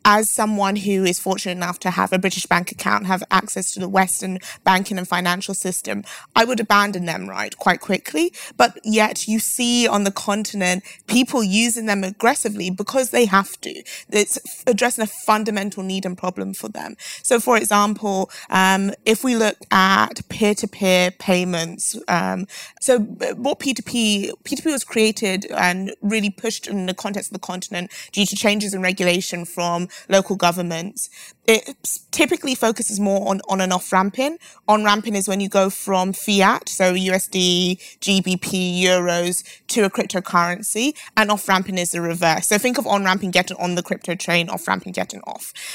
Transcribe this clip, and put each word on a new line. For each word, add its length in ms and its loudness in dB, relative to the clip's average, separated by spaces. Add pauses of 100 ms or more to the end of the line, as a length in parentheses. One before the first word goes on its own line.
As 220 6
someone 460 0
who 280 0
is 140 0
fortunate 380 -4
enough 240 -6
to 100 -2
have 220 -4
a 80 2
British 260 -2
bank 240 0
account, 360 -2
have 220 -2
access 440 0
to 80 -8
the 80 -4
Western 500 0 (240)
banking 360 2
and 100 -6
financial 440 -2
system, 520 -4 (320)
I 80 8
would 160 0
abandon 460 2
them, 220 -6
right, 300 -8
quite 220 2
quickly. 520 -2 (240)
But 280 2
yet 420 0
you 140 0
see 480 2
on 160 2
the 80 0
continent 720 -2 (240)
people 340 2
using 440 0
them 180 0
aggressively 640 -2
because 400 -2
they 140 4
have 380 2
to. 200 -10 (260)
It's 600 -2
addressing 340 0
a 60 -2
fundamental 760 -2
need 240 -4
and 100 -6
problem 380 -6
for 140 -10
them. 260 -12 (300)
So, 160 4
for 160 4
example, 760 0 (180)
um, 440 4 (120)
if 200 2
we 100 2
look 220 2 (160)
at 560 4
peer-to-peer 920 2
payments, 880 -2
um, 400 0 (340)
so 200 4
what 580 -4
P 160 -4
two 80 -10
P, 500 0 (120)
P 100 -6
two 80 -8
P 80 0
was 140 -2
created 640 0
and 540 0
really 300 0
pushed 380 -6
in 180 -4
the 80 -4
context 380 -8
of 0 -
the 120 -10
continent 460 -8 (220)
due 120 2
to 120 -2
changes 360 2
in 100 -4
regulation 640 0
from 440 -2 (220)
local 260 4
governments. 720 -2 (380)
It 360 4
s-, 280 -8
typically 440 0
focuses 460 -2
more 300 0
on 180 0
on 140 2
and 100 2
off-ramping. 640 2 (320)
On-ramping 480 4
is 100 -2
when 140 0
you 80 -2
go 220 4
from 420 0
fiat, 560 4
so 240 2
U 200 0
S 140 0
D, 540 2 (200)
G 200 2
B 160 0
P, 480 -2
euros, 580 2 (260)
to 160 2
a 60 2
cryptocurrency, 1040 -2 (220)
and 140 4
off-ramping 480 0
is 140 -2
the 100 -4
reverse. 440 2
So 120 2
think 180 0
of 100 -2
on-ramping, 440 2
getting 260 2
on 180 -4
the 80 -2
crypto 320 -6
train, 360 -2
off-ramping, 420 -2
getting 300 -6
off. 320 -14 (200)